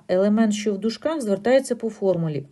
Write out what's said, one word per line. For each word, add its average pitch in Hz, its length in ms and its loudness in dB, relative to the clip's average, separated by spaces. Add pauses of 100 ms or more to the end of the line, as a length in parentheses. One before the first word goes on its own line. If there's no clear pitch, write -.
елемент, 208 440 4
що 208 220 -2
в 190 40 -6
дужках, 277 420 -4
звертається 233 560 0
по 226 140 -6
формулі 165 600 -2